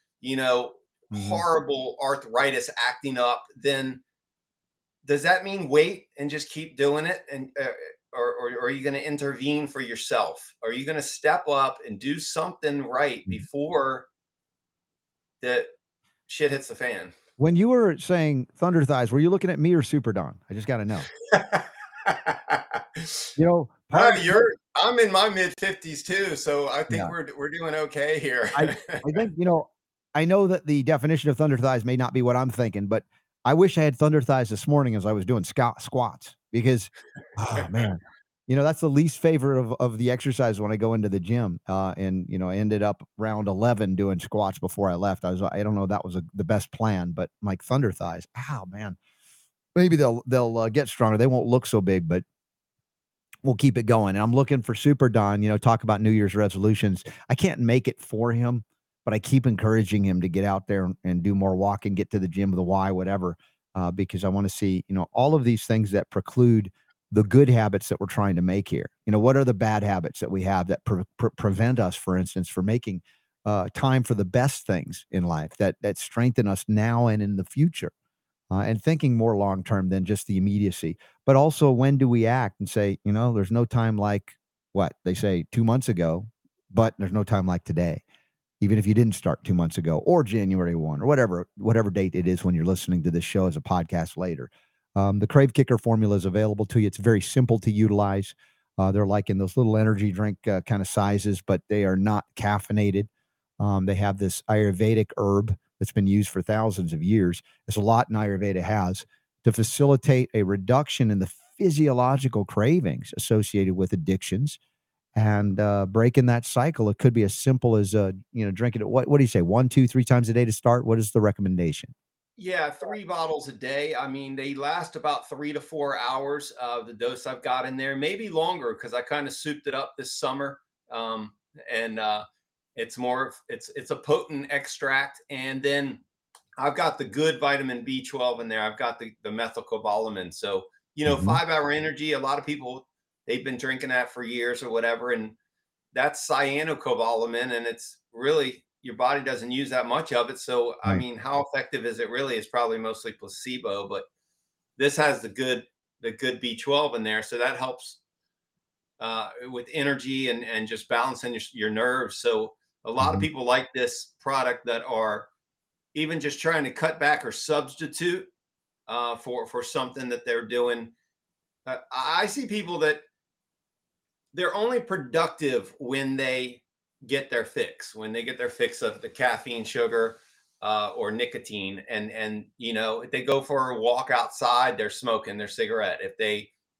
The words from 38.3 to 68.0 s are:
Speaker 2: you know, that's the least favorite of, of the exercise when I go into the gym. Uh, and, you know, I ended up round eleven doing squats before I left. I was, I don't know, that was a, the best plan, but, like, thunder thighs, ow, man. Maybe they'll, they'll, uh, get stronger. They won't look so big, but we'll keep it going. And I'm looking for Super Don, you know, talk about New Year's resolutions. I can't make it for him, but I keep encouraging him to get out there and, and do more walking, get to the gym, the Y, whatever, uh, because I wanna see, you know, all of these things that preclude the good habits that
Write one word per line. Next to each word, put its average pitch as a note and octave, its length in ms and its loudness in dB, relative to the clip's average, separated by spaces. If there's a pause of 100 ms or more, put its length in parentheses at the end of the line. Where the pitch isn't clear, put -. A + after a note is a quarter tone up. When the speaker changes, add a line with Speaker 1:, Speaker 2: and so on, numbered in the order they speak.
Speaker 2:
you B2+ 100 0
know, C#3 60 4
that's D3+ 180 2
the D#3+ 100 2
least D3 280 4
favorite C#3 400 2
of, A#2 220 -2
of A#2+ 180 0
the A#2+ 120 2
exercise A#2+ 500 0
when G#2+ 120 -2
I A2 40 0
go A2+ 180 0
into G#2+ 140 0
the F#2+ 120 0
gym. G2+ 460 -2
Uh, F#2+ 300 -2
and, F#2 320 -2
you F#2 100 -4
know, F#2 120 -2
I F#2 60 -2
ended G#2 260 0
up G#2 200 -2 (140)
round G#2+ 320 -2
eleven G2+ 480 0
doing F#2+ 220 0
squats G2 400 -2
before F#2+ 320 -2
I F2 60 -2
left. F#2+ 280 -2
I F2+ 60 -2
was, F#2 120 -2
I G2 200 -2
don't G#2 120 0
know, G2 120 -2
that G2+ 180 -2
was F2+ 120 -10
a, F2+ 60 -4 (120)
the G#2 100 -4
best G2+ 280 -2
plan, F#2 400 -2
but, - 180 -6 (100)
like, G2 220 -4
thunder B2+ 300 0
thighs, F2 340 -10 (100)
ow, B2+ 320 -10
man. G2 280 -10 (800)
Maybe F3 200 6
they'll, A#2+ 300 4
they'll, A#2+ 320 2
uh, A2+ 120 0
get C3 180 2
stronger. A2 300 4
They B2 100 6
won't B2+ 200 2
look B2 180 4
so A2 140 4
big, F#2 280 2
but F2 160 0 (1200)
we'll C3+ 120 4
keep C3 200 4
it A#2+ 100 -2
going. G#2+ 280 4
And G#2 80 0
I'm A2+ 100 2
looking C3 300 2
for A2+ 120 -4
Super C#3 340 4
Don, G#2 340 4
you G#2+ 60 2
know, G#2 100 2
talk A2+ 240 4
about G#2+ 180 2
New A2 100 4
Year's G#2 260 4
resolutions. G#2 640 2 (260)
I B2 60 2
can't - 260 0
make A#2+ 280 4
it - 120 -6
for A#2 320 -2
him, A#2+ 320 0 (400)
but A2 100 0
I G#2+ 40 0
keep C3 280 2
encouraging G#2+ 580 2
him F#2 160 2
to F2+ 80 0
get F#2+ 160 0
out G2 240 -2
there G2 160 0
and, F2+ 180 -2
and F2+ 220 0
do G2+ 100 2
more F#2+ 220 2
walking, G2 400 0
get F#2+ 160 -2
to G2+ 80 0
the F#2 80 -2
gym, G2 240 0
the F2+ 100 0
Y, F#2+ 300 2
whatever, F#2 440 -2 (380)
uh, F2+ 160 -2
because F#2 340 -4
I G2 40 2
wanna G2 200 0
see, F#2+ 400 -2
you G2 60 -4
know, F#2 180 -2
all C#3 220 4
of D3 100 4
these A#2 220 2
things A2 240 2
that G2 200 0
preclude A2 600 4 (400)
the G#2 140 6
good B2+ 240 8
habits G#2+ 400 4
that - 120 -2